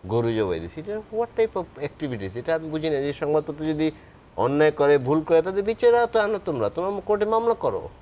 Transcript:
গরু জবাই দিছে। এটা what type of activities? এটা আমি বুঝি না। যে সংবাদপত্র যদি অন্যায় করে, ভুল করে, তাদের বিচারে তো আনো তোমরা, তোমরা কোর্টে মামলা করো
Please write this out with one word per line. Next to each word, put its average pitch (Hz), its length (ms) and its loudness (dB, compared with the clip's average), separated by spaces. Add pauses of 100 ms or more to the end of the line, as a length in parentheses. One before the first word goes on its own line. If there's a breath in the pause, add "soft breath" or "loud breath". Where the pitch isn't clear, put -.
গরু 117 240 0
জবাই 98 280 0
দিছে। 85 200 -10
এটা 208 220 -8 (120)
what 233 140 -2 (100)
type 220 260 -2
of 143 200 -12
activities? 123 520 -6
এটা 160 200 -2
আমি 160 140 -6
বুঝি 160 200 -4
না। 143 120 0
যে 143 120 -2
সংবাদপত্র 151 520 -2
যদি 156 260 0 (440 loud breath)
অন্যায় 147 360 4
করে, 147 260 4
ভুল 139 240 2
করে, 165 200 4
তাদের 190 220 -2
বিচারে 233 500 4
তো 226 60 4
আনো 208 260 0
তোমরা, 147 240 0
তোমরা 190 320 -4
কোর্টে 208 240 0
মামলা 226 280 2
করো 101 360 -2 (120)